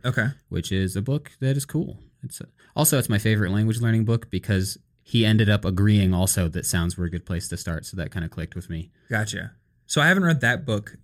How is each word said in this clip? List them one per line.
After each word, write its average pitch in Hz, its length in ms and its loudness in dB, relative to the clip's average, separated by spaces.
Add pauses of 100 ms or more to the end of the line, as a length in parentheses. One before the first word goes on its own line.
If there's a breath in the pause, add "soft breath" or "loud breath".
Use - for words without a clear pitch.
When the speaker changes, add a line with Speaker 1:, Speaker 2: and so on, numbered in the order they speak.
Speaker 1:
Okay. 123 240 0 (200)
Speaker 2:
which 87 240 -6
is 95 240 0
a 98 60 -2
book 139 380 -4
that 135 160 0
is 139 80 -2
cool. - 340 -6 (240)
It's - 180 -14
a, - 60 -14 (300 soft breath)
also, 147 220 4
it's 120 100 0
my 104 100 2
favorite 104 320 2
language 110 300 2
learning 113 240 2
book 113 260 -2
because 95 480 -2 (240)
he 113 240 2
ended 110 240 4
up 104 140 2
agreeing 95 500 4
also 90 340 2
that 85 180 -6
sounds 85 300 0
were 90 100 -4
a 82 40 -4
good 85 160 -8
place 85 220 -6
to 85 80 -8
start. 82 300 -8
So - 100 -12
that 87 160 -8
kinda 82 160 -6
clicked - 260 -10
with 90 160 -12
me. 80 200 -8 (180)
Speaker 1:
Gotcha. 104 440 -6 (340)
So - 140 -2
I 147 60 4
haven't 190 180 4
read 165 180 2
that 123 220 0
book. 107 400 -4